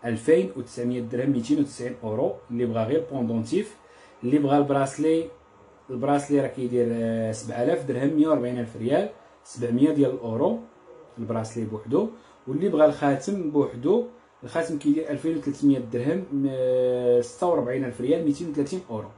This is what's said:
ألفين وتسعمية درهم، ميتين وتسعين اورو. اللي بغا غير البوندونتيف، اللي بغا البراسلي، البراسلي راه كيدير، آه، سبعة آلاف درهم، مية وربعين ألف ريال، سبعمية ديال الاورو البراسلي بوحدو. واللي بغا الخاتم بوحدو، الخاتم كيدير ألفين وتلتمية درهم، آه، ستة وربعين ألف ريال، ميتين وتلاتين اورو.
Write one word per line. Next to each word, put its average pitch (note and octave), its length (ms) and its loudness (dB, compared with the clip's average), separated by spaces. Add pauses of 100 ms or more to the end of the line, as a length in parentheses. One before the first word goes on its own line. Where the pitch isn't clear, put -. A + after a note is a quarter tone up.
ألفين D3+ 520 2
وتسعمية B2 440 -4
درهم، A#2+ 300 -2
ميتين C3+ 300 2
وتسعين B2 340 -4 (100)
اورو. A#2 300 -2 (160)
اللي A#2+ 160 -2
بغا A2+ 180 0
غير C#3+ 160 0
البوندونتيف، B2 760 -2 (480)
اللي C3 140 2
بغا C#3+ 200 4
البراسلي، C#3+ 720 0 (640)
البراسلي C#3+ 500 0
راه C3+ 60 0
كيدير، B2 440 0
آه، A2+ 420 -2
سبعة A2+ 300 -6
آلاف D3 220 2
درهم، C#3 320 0
مية D3+ 120 4
وربعين B2 300 0
ألف A2+ 180 -6
ريال، C#3+ 340 0 (340)
سبعمية A#2+ 460 2
ديال C#3 200 4
الاورو C3 480 0 (600)
البراسلي A2+ 460 -6
بوحدو. A#2 440 -2 (380)
واللي D3+ 220 -2
بغا D#3 180 4
الخاتم D3+ 640 0
بوحدو، D3 560 2 (380)
الخاتم D#3+ 340 -4
كيدير D3 320 0
ألفين D#3+ 260 -2
وتلتمية C#3 420 2
درهم، C#3 680 -2
آه، B2+ 720 4
ستة - 260 -2
وربعين C3+ 380 2
ألف A#2+ 160 -6
ريال، D#3+ 240 2
ميتين D3+ 260 -2
وتلاتين C#3+ 300 -2 (100)
اورو. G#2+ 280 -8